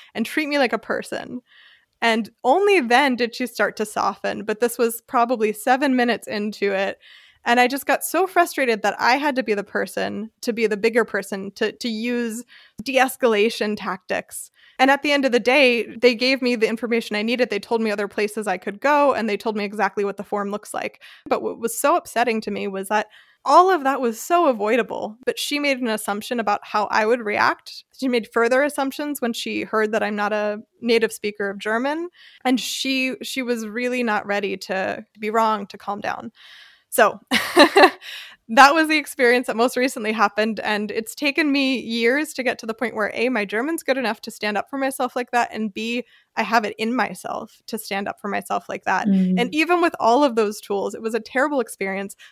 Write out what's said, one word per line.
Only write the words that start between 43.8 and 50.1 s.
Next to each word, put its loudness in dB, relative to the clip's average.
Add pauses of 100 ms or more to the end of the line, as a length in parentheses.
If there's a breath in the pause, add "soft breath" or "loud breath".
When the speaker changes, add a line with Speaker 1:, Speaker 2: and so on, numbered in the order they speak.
Speaker 1:
good 0
enough -4
to -14
stand -4
up -4
for -8
myself -4
like -6
that. 0
And -6
B, -4 (320 soft breath)
I -2
have 2
it -6
in -2
myself -6
to -8
stand -6
up -8
for -10
myself -4
like -10
that. -2
Speaker 2:
Mm. 2
Speaker 1:
And -4
even 2
with 0
all 4